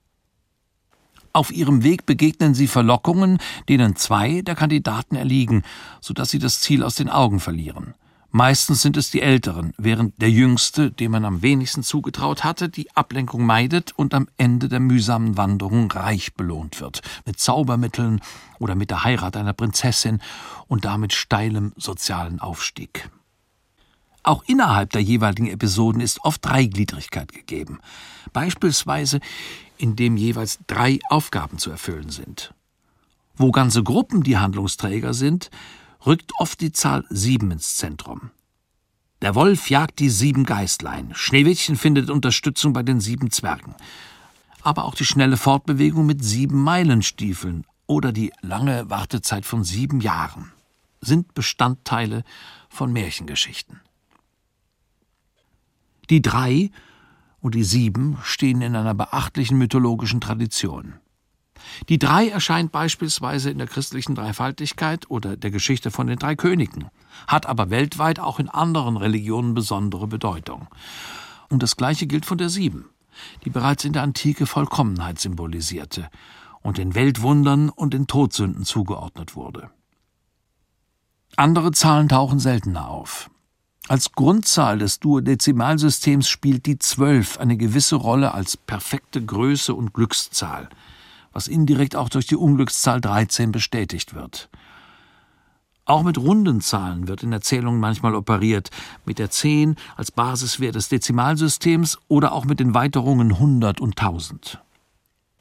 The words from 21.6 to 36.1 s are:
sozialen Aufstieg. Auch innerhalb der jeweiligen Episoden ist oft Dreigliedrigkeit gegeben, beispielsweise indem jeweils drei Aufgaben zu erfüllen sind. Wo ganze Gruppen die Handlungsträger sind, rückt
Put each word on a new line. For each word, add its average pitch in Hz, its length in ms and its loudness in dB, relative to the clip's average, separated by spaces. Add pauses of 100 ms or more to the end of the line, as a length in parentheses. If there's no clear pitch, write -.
sozialen 87 640 -6
Aufstieg. - 680 -10 (1120)
Auch - 220 2
innerhalb 160 440 4
der 107 120 0
jeweiligen 107 460 2
Episoden 110 540 0
ist - 240 -4
oft 156 200 -2
Dreigliedrigkeit 98 840 -2
gegeben, - 480 -12 (540)
beispielsweise 147 880 -2 (560)
indem 113 400 2
jeweils 113 500 -2
drei 135 320 2 (100)
Aufgaben 98 500 -2
zu - 120 -6
erfüllen 78 380 -10
sind. - 440 -14 (840)
Wo 131 160 6
ganze 120 320 4
Gruppen 202 380 2
die 131 160 2
Handlungsträger 101 760 -2
sind, 143 360 -2 (560)
rückt 160 340 2